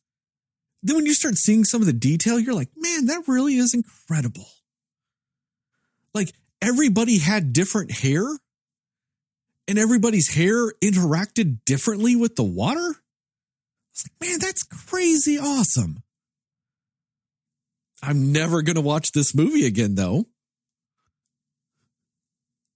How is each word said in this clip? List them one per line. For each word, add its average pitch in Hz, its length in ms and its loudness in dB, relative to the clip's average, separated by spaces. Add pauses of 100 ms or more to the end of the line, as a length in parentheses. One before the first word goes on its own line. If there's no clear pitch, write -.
(800)
Then 262 140 0
when 311 100 2
you 294 80 2
start 254 240 0
seeing 214 260 2
some 226 180 0
of 214 40 2
the 160 80 2
detail, 156 460 0
you're 240 160 -2
like, 135 200 -6
"Man, 320 300 -4
that 311 220 -4
really 269 300 0
is 247 180 2
incredible." 156 720 -6 (1600)
Like, 202 200 -2 (280)
everybody 233 580 2
had 160 340 0
different 170 380 0
hair 170 480 -2 (1300)
and 202 100 -2
everybody's 220 520 4
hair 214 420 0 (120)
interacted 180 800 0
differently 214 500 0
with 233 200 0
the 127 80 -2
water. 196 600 -4 (880)
It's - 120 -10
like, - 140 -20 (100)
"Man, 349 100 -2
that's 381 240 -2
crazy 320 760 0
awesome." 247 640 0 (2000)
I'm 139 280 0
never 160 280 0
gonna 160 200 0
watch 151 320 -2
this 147 200 2
movie 233 320 2
again, 104 300 0
though. 98 340 -2 (2500)